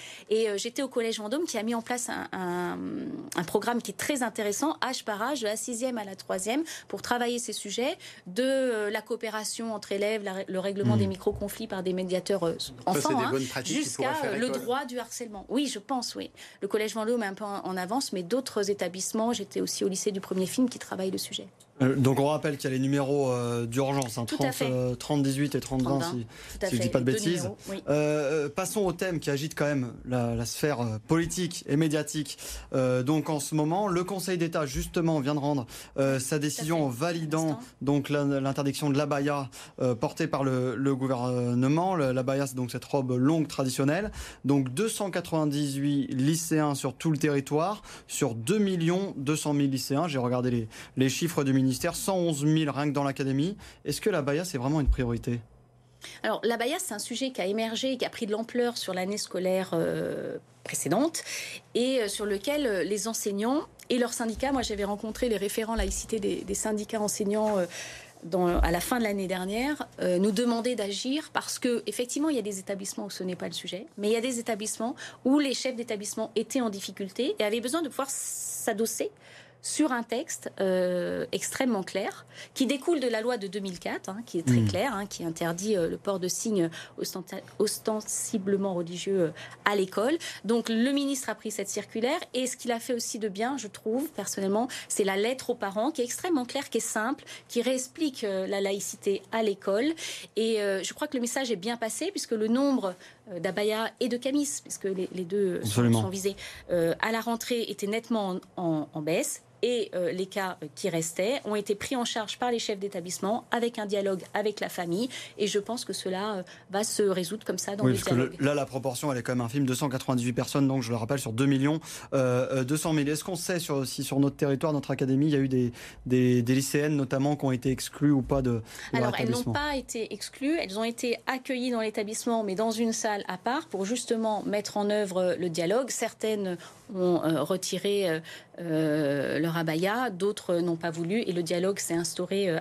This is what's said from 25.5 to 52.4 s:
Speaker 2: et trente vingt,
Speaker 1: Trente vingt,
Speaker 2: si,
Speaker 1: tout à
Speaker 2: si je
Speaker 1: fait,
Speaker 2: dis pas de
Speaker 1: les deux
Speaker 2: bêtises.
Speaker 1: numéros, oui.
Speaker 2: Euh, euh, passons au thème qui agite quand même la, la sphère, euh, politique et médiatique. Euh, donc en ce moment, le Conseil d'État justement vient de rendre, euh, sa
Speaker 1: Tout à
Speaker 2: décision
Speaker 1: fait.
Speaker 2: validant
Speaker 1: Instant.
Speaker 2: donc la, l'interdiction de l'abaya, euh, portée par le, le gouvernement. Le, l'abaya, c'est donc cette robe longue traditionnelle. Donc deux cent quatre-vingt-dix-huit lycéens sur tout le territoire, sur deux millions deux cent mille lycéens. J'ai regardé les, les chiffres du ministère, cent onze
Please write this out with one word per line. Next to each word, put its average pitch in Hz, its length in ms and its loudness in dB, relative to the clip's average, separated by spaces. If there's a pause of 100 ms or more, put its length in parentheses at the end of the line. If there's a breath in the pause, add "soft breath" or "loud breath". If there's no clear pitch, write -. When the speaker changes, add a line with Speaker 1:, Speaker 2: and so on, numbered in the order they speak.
Speaker 2:
et 131 60 0
trente 131 220 -2
vingt, 139 160 2
Speaker 1:
Trente 131 40 0
vingt, - 100 0
Speaker 2:
si, 120 140 -4 (320 loud breath)
Speaker 1:
tout - 80 -2
à - 20 0
Speaker 2:
si 156 80 2
je 113 60 2
Speaker 1:
fait, 120 40 4
Speaker 2:
dis 110 40 0
pas 135 100 4
de 123 60 0
Speaker 1:
les 131 60 4
deux - 60 2
Speaker 2:
bêtises. 175 260 2
Speaker 1:
numéros, - 120 -6 (140)
oui. 196 180 -6
Speaker 2:
Euh, 151 560 2
euh, 147 60 -2
passons 185 320 -2
au 185 100 2
thème 180 260 -2
qui 147 120 -2
agite 143 260 -2
quand 156 80 2
même 131 300 0 (100)
la, 120 300 0
la 117 100 0
sphère, 127 380 0
euh, 110 160 0 (100)
politique 165 580 0
et 143 100 2
médiatique. 151 600 0 (380 loud breath)
Euh, 127 280 2
donc 151 280 2
en 151 100 0
ce - 140 -4
moment, 165 340 2
le 180 160 0
Conseil 185 320 -2
d'État 165 300 0
justement 160 540 0
vient 139 140 0
de 151 60 0
rendre, 139 260 0 (300 loud breath)
euh, 135 220 2
sa 123 100 -4
Speaker 1:
Tout 160 60 0
à 156 60 2
Speaker 2:
décision 151 500 0
Speaker 1:
fait. 117 80 -6
Speaker 2:
validant 160 480 0
Speaker 1:
Instant. 143 140 0 (200 loud breath)
Speaker 2:
donc 143 300 2
la, 143 140 2
l'interdiction 139 640 0
de 139 80 2
l'abaya, 143 500 0 (320 loud breath)
euh, 127 140 2
portée 156 320 -2
par 143 180 2
le, 127 320 2
le 139 180 2
gouvernement. 127 1000 2
Le, 135 160 4
l'abaya, 135 340 2
c'est 131 80 -6
donc 127 160 -2
cette 123 140 -6
robe 131 280 2
longue 139 360 4
traditionnelle. 143 640 2 (320 loud breath)
Donc 135 300 4
deux 214 160 0
cent 202 200 -2
quatre-vingt-dix-huit 147 1000 0
lycéens 151 640 2
sur 135 200 -2
tout - 160 0
le 147 80 2
territoire, 151 640 2 (240 loud breath)
sur - 280 0
deux 120 240 2
millions 185 580 2
deux 143 200 0
cent 151 180 0
mille 143 160 4
lycéens. 135 360 0
J'ai 143 120 0
regardé 123 320 2
les, 117 180 0 (300 loud breath)
les 131 100 6
chiffres 156 340 0
du 135 100 4
ministère, 131 440 2
cent 196 200 0
onze 165 280 2